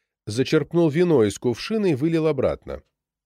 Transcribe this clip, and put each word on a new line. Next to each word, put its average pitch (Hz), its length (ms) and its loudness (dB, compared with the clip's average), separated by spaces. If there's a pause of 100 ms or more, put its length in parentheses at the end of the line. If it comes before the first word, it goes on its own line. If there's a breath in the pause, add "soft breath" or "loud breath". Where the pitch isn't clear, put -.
(260)
зачерпнул 147 640 0
вино 156 340 4
из 101 160 0
кувшина 202 480 -4
и 160 80 2
вылил 160 320 -2
обратно. 82 560 -4 (420)